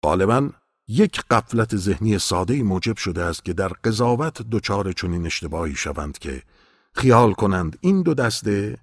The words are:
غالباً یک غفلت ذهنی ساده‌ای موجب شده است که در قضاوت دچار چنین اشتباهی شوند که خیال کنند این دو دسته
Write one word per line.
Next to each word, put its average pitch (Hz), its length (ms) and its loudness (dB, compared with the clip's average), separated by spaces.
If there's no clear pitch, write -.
غالباً 98 460 2
یک 139 420 2
غفلت 113 460 0
ذهنی 101 420 0
ساده‌ای 95 440 0
موجب 101 340 0
شده 87 280 -4
است 85 200 -4
که 90 80 -4
در 95 160 -2
قضاوت 120 760 0
دچار 101 500 -2
چنین 87 340 -4
اشتباهی 82 480 -4
شوند 73 440 -6
که 65 240 -10
خیال 120 380 6
کنند 92 480 -2
این 190 220 2
دو 160 120 2
دسته 110 680 -2